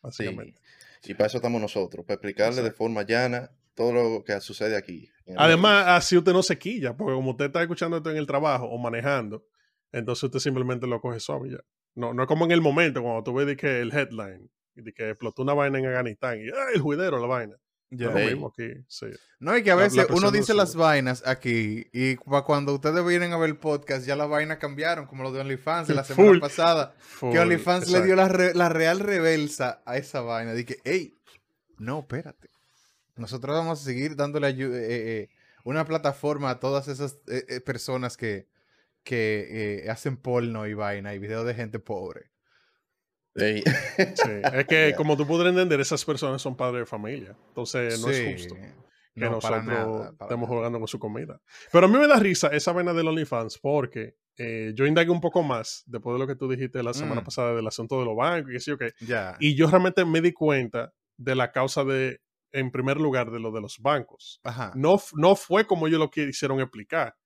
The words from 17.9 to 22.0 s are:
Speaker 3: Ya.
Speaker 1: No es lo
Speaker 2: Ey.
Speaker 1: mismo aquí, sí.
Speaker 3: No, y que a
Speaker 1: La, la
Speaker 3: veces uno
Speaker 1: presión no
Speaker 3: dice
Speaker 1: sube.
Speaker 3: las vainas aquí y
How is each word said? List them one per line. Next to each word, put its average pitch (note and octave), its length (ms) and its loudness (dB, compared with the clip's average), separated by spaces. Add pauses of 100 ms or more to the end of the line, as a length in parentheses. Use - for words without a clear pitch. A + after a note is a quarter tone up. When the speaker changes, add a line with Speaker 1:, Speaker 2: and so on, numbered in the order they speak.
Speaker 3:
Ya. A#2+ 160 -6
Speaker 1:
No A2+ 40 -2
es A2 60 -4
lo - 60 2
Speaker 2:
Ey. A2 120 0
Speaker 1:
mismo C#3+ 140 -8
aquí, A#2 240 -12 (160)
sí. - 180 -14 (320)
Speaker 3:
No, F3 180 0
y A#3+ 60 2
que G3+ 80 4
a F3+ 60 8
Speaker 1:
La, F#3 60 8
la - 20 8
Speaker 3:
veces G3+ 140 4
uno F#3 80 6
Speaker 1:
presión F3 180 4
no G3+ 80 6
Speaker 3:
dice G3+ 140 2
Speaker 1:
sube. A3 100 4
Speaker 3:
las G3+ 180 2
vainas C#3+ 520 2
aquí A#2 680 -2
y B2+ 240 0